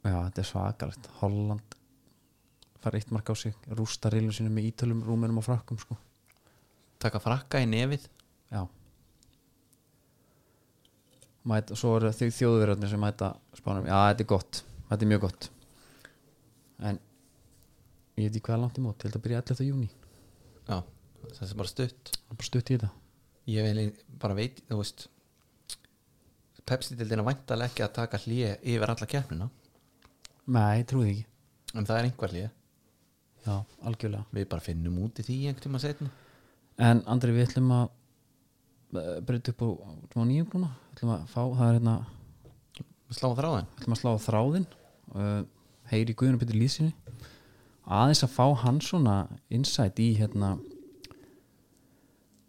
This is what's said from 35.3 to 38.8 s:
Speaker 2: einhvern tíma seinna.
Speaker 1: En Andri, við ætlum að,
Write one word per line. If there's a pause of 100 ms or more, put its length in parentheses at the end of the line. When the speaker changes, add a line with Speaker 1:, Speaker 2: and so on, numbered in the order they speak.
Speaker 2:
einhvern
tíma
seinna. (720)
Speaker 1:
En (100)
Andri,
við
ætlum
að, (1080)